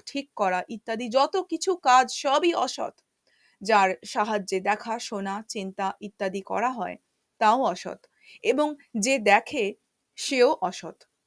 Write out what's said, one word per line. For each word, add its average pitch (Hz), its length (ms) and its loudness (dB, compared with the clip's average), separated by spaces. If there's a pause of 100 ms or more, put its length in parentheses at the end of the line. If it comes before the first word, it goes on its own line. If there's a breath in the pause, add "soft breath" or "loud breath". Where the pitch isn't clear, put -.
ঠিক 277 300 -8
করা 185 340 0
ইত্যাদি 220 400 -6
যত 269 280 2
কিছু 370 380 -2
কাজ 254 360 4
সবই 294 420 2
অসৎ। - 480 -4 (600)
যার 196 340 4 (100)
সাহায্যে 208 540 -2
দেখা, 214 400 -2
শোনা, 196 480 -8
চিন্তা 190 540 -6
ইত্যাদি 196 400 -6
করা 202 300 -2
হয় 180 260 -8 (440)
তাও 233 220 4
অসৎ 180 440 -6 (360 soft breath)
এবং 285 320 2 (200 soft breath)
যে 240 240 2
দেখে 208 540 2 (440)
সেও 269 440 2
অসৎ। - 420 -8 (240)